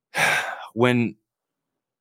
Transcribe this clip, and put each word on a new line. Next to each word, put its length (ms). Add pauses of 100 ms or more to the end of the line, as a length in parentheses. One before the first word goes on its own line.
(140)
<sighs> 80 (520)
when, 420 (840)